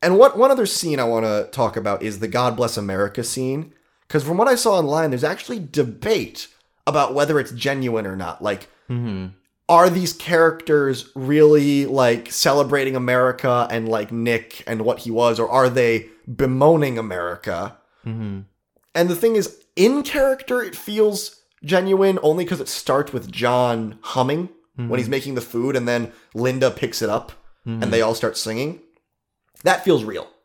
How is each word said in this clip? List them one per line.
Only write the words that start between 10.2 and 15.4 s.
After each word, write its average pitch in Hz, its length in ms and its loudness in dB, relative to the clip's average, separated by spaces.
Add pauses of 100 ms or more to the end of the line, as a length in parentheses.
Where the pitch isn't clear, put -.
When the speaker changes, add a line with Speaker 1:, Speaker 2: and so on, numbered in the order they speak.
Speaker 1:
really, 143 720 4
like, 123 480 0
celebrating 139 640 2
America 123 760 0
and, 113 160 -4
like, 110 260 -2
Nick 117 540 -4
and 113 160 -6
what 110 180 -2
he 120 100 -10
was, 113 280 2
or 113 120 0